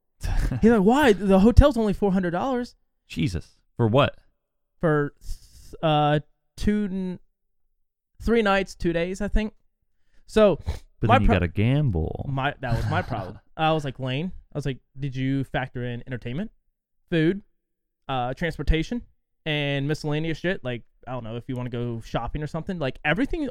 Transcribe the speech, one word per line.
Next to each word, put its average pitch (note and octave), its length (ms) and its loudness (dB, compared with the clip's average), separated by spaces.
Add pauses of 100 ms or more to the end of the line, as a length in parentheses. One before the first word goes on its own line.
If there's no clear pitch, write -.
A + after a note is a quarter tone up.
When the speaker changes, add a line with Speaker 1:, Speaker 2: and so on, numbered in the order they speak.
(220)
Speaker 1:
<laughs> - 400 -2
Speaker 2:
He's G#3+ 100 6
like, A3 100 4
"Why? B3 320 4
The F#3+ 260 4
hotel's A#3+ 380 8
only G#3+ 160 2
four G3+ 180 0
hundred F3+ 200 0
dollars." A#3+ 440 -4 (320)
Speaker 1:
Jesus. F#2+ 500 -4 (200)
For A#2 100 4
what? B2+ 280 2 (640)
Speaker 2:
For, D3 340 0 (680)
uh, D3+ 360 2 (380)
two G#3 340 0
n-, F#3 280 -8 (1000)
three A#3 200 2
nights, G3 340 0
two E3+ 180 -2
days, F3+ 280 -4
I G3+ 60 -4
think. G#3+ 260 0 (760)
So, G#3 320 4 (400)
Speaker 1:
But A#2 80 0
Speaker 2:
my A#3 80 8
Speaker 1:
then C4 80 6
you - 40 4
Speaker 2:
pro- A#3 80 6
Speaker 1:
gotta F2 120 2
gamble. A#2 840 -2
Speaker 2:
my, C3+ 320 -2
that A#2+ 140 -2
was A2+ 140 -2
my E3 120 0
Speaker 1:
<laughs> - 20 -6
Speaker 2:
problem. G#2 360 -8 (180)
I D#3+ 140 0
was D#3 120 0
like, C3+ 160 -8
"Lane," C3+ 320 -4 (220)
I - 40 -10
was C3+ 80 -4
like, C3+ 140 -4 (200)
"Did C3+ 160 -6
you C3 280 -2
factor B2+ 400 -6
in A#2+ 240 -8
entertainment, C3 440 -8 (580)
food, E3+ 320 2 (640)
uh, C3 260 -4
transportation, D#3+ 680 -2 (440)
and C#3+ 420 -2
miscellaneous D3+ 500 -4
shit? F#3+ 260 -4
Like, B2 200 -8 (240)
I A#2+ 60 -12
don't B2 100 -8
know, A2 120 -10
if A#2+ 120 -10
you C3 80 -6
wanna B2 160 -6
go A#2+ 300 -6
shopping C#3+ 420 -6
or D3 40 -6
something. E3+ 320 -8
Like, C3+ 240 -4
everything C4+ 480 -2